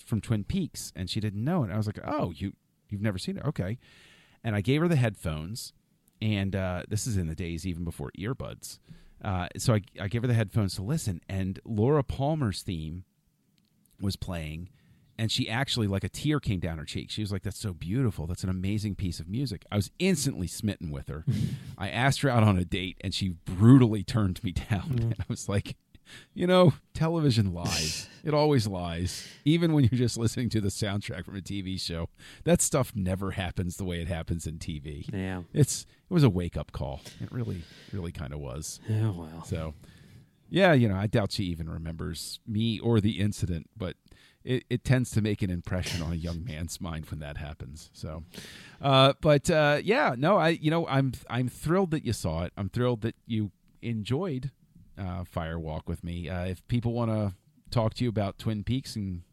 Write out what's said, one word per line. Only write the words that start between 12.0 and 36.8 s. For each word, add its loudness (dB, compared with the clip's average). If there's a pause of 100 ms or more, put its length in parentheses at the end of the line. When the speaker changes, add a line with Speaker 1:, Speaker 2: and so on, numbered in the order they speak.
Speaker 1:
Palmer's -2
theme -6 (960)
was 0
playing, -8 (480)
and 0
she 0
actually, 0
like, 0
a -2
tear 0
came -2
down -4
her -10
cheek. -8
She -6
was -4
like, -4
"That's -8
so -6
beautiful. -2
That's -6
an 0
amazing -2
piece -4
of -10
music." -4
I -2
was 0
instantly 2
smitten -4
with -6
her. -8 (280)
Speaker 2:
<laughs> -10
Speaker 1:
I -6
asked 2
her 2
out 4
on 6
a 2
date, -4
and -4
she -2 (160)
brutally 8
turned 0
me -2
down. -4
Speaker 2:
Mm. 0
Speaker 1:
<laughs> 2
And 0
I -6
was -8
like, -2 (560)
"You 0
know, 8 (220)
television 4
lies. -4
Speaker 2:
<laughs> -20
Speaker 1:
It -2
always 4
lies. -4 (160)
Even 4
when 6
you're 4
just 0
listening 0
to 2
the 0
soundtrack -4
from -12
a -6
T -6
V -4
show, -4 (380)
that 6
stuff 0
never -2
happens -4
the -6
way -4
it -6
happens -4
in -8
T -8
V." -10
Speaker 2:
Yeah. -4 (100)
Speaker 1:
It's, 4 (240)
it -6
was 6
a 10
wake-up -2
call. -6 (200)